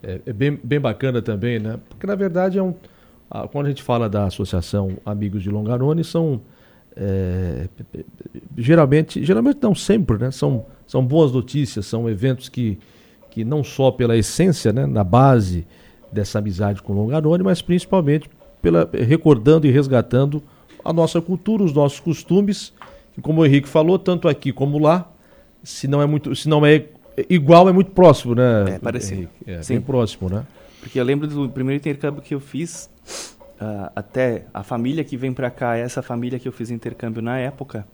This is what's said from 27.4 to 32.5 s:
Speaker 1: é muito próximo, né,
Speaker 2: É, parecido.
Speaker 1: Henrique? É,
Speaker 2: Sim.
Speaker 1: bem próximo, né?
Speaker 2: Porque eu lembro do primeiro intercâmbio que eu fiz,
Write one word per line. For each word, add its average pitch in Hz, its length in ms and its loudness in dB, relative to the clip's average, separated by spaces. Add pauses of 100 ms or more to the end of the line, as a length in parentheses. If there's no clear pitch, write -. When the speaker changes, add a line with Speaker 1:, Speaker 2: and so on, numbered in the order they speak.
Speaker 1:
é 185 40 4
muito 190 200 4
próximo, 151 420 6
né, 117 300 4 (100)
Speaker 2:
É, 92 40 -12
parecido. 113 440 -6
Speaker 1:
Henrique? 85 100 -12 (140)
É, 85 160 -12
Speaker 2:
Sim. 127 120 -6
Speaker 1:
bem 120 80 -2
próximo, 123 460 -2
né? 104 160 -6 (360)
Speaker 2:
Porque - 180 -8
eu 123 60 0
lembro 143 240 0
do 143 200 -4
primeiro 131 300 -4
intercâmbio 143 420 -6
que - 140 -10
eu 139 60 -6
fiz, 139 500 -12 (680)